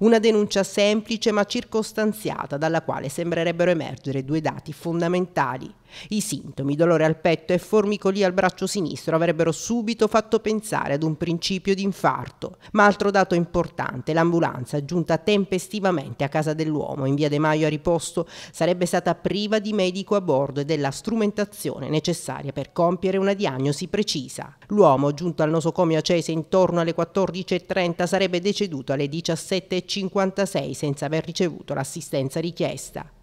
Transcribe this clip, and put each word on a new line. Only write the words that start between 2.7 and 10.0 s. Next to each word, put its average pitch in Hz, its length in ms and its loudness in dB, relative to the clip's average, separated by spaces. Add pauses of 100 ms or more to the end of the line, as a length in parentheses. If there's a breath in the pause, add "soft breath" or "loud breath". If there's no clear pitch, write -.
quale - 260 -6
sembrerebbero 170 600 0
emergere 135 540 -2
due 151 160 -2
dati 151 320 -4
fondamentali. 170 1000 -2 (360 loud breath)
I 208 120 -2
sintomi, 139 560 -4
dolore 160 300 4
al 160 100 2
petto - 380 0
e 180 40 2
formicolia 202 680 0
al 180 80 0
braccio 185 320 0
sinistro, 160 500 -2
avrebbero 165 360 2
subito 226 540 -2